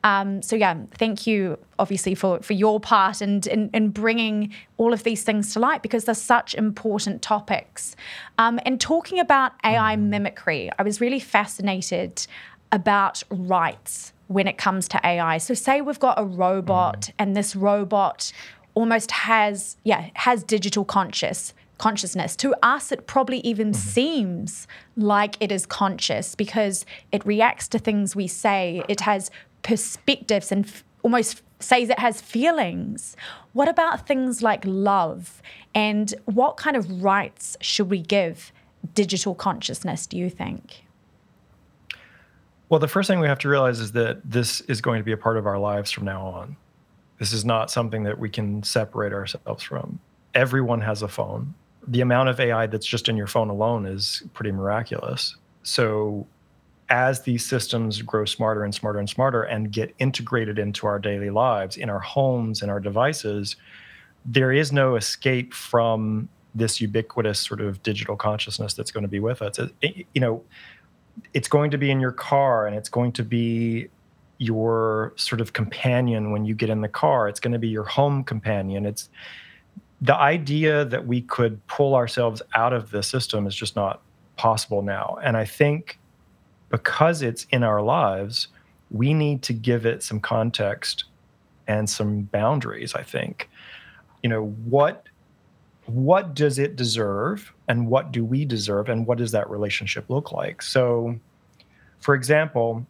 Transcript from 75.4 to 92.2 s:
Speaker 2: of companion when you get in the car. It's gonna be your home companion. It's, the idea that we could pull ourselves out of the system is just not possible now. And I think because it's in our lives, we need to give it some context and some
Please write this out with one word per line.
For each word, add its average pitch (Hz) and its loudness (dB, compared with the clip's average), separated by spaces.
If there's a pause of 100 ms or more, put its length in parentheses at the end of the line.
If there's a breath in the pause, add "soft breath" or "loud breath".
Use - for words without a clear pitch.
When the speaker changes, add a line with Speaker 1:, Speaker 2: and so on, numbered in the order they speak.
Speaker 2:
of 110 -4
companion 117 0
when 107 -2
you 107 0
get 110 -2
in 107 0
the 107 -2
car. 127 2
It's 101 -6
gonna 120 -2
be 113 -2
your 107 -4
home 139 2
companion. 101 -2
It's, 104 -6 (920 loud breath)
the 135 4
idea 151 2
that 127 -4
we 123 0
could 113 0
pull 139 2
ourselves 117 0 (120)
out 117 4
of 107 -4
the 101 -2
system 107 -2
is 95 -4
just - -6
not 98 -2 (340)
possible 107 0
now. 98 -4
And 123 2
I 110 2
think 147 0 (720)
because 156 2
it's 117 -4
in 123 2
our 107 2
lives, 107 0 (420 soft breath)
we 123 2
need 147 0
to - -4
give 117 0
it - -2
some 107 -6
context 110 -2 (640)
and 107 0
some 104 -2